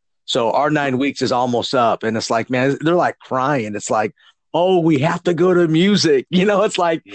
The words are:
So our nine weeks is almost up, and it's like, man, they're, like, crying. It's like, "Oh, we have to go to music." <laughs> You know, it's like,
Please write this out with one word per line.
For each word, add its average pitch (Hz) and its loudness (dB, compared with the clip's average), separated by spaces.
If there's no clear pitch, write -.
So 117 -2
our 147 0
nine 143 -2
weeks 135 -4
is 123 -2
almost 123 -2
up, 117 0
and 113 -2
it's - -6
like, 113 -2
man, 131 0
they're, 165 0
like, 143 0
crying. 127 -4
It's - -8
like, 110 -2
"Oh, 180 2
we 160 2
have 170 -2
to 180 0
go 180 2
to 175 2
music." 160 2
<laughs> - -20
You 180 2
know, 208 2
it's 214 -2
like, 170 -2